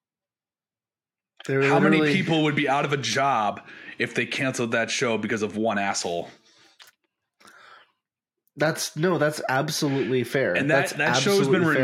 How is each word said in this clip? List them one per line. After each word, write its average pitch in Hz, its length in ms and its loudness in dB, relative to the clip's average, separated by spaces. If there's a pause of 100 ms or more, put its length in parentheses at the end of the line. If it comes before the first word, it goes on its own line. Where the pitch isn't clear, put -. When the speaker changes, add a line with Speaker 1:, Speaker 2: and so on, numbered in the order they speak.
(1500)
Speaker 1:
They're 135 160 0
Speaker 2:
How 135 160 4
many 151 200 4
Speaker 1:
literally 151 220 2
Speaker 2:
people 156 220 0
would 147 140 0
be 143 120 0
out 143 160 0
of 143 80 -2
a 147 40 0
job 117 640 0 (380)
if 117 160 -4
they 120 120 -2
canceled 123 460 -4
that 113 180 0
show 117 260 0
because 107 260 -2
of 101 140 -4
one 107 220 0
asshole? 95 500 -4 (2250)
Speaker 1:
That's, 156 380 -2
no, 165 220 2
that's 151 320 0
absolutely 135 720 0
fair. 117 300 0
Speaker 2:
And 143 160 0
that, 139 180 2
Speaker 1:
That's - 60 -6
Speaker 2:
that 147 240 0
show 202 200 2
has 139 80 2
been 185 100 4
Speaker 1:
absolutely 165 280 2